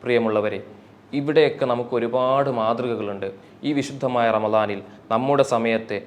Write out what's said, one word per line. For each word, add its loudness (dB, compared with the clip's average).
പ്രിയമുള്ളവരെ, 0
ഇവിടെയൊക്കെ 2
നമുക്ക് -2
ഒരുപാട് 0
മാതൃകകളുണ്ട്. -2
ഈ -2
വിശുദ്ധമായ 0
റമദാനിൽ 0
നമ്മുടെ 2
സമയത്തെ 0